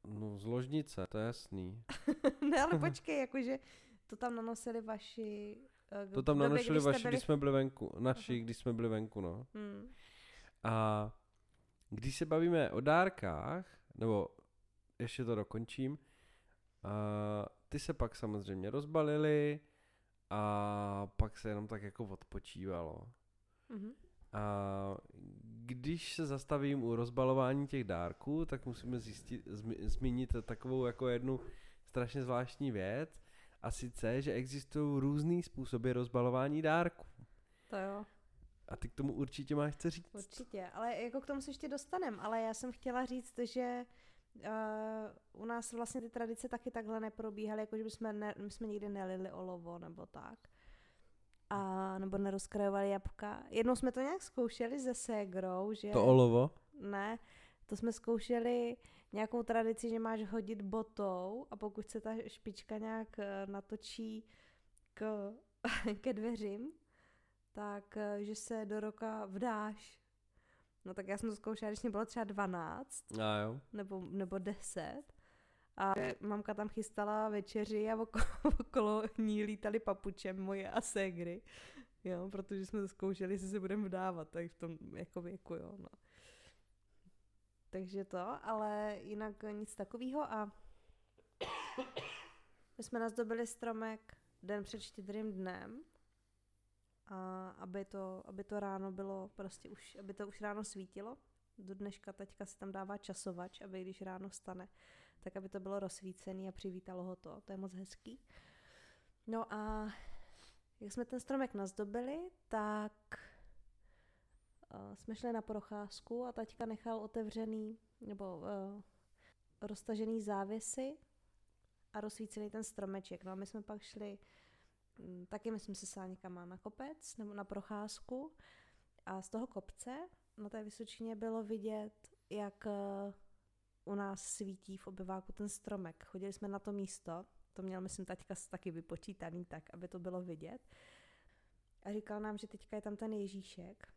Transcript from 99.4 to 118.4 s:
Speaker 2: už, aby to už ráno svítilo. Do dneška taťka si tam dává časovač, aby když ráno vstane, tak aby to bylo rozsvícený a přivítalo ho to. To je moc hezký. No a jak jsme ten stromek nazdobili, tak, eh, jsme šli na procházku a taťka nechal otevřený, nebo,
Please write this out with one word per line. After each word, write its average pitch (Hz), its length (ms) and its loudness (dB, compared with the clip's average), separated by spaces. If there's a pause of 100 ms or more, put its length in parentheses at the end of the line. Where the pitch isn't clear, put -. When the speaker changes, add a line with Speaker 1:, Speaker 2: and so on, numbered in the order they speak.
Speaker 2:
už, - 300 -18
aby 196 140 -10
to 202 140 -6
už 202 120 -14
ráno 208 240 -2
svítilo. 196 520 -8 (420)
Do 190 160 -10
dneška 196 380 -8
taťka 196 340 -10
si - 120 -16
tam 196 140 -8
dává 196 260 -4
časovač, 185 640 -6
aby 190 220 -8
když 190 200 -8
ráno 190 260 -8
vstane, 185 400 -10 (520)
tak - 160 -8
aby 190 120 -6
to 196 120 -4
bylo 196 200 -2
rozsvícený 190 680 -6
a 185 40 -6
přivítalo 185 500 -6
ho 185 140 -6
to. 165 280 -14
To 202 80 -10
je 190 60 -6
moc 190 160 -6
hezký. 196 460 -12 (1080)
No 226 280 -2
a 214 380 -2 (880)
jak 208 120 -10
jsme 240 120 -2
ten 247 160 -4
stromek 262 340 0
nazdobili, 240 760 -2 (180)
tak, 214 440 0 (1800)
eh, 196 260 -10
jsme - 200 -8
šli 240 160 -2
na 220 100 -2
procházku 214 840 -6
a 240 60 -6
taťka 226 340 -6
nechal 226 340 -4
otevřený, 220 800 -4 (220)
nebo, 196 460 -8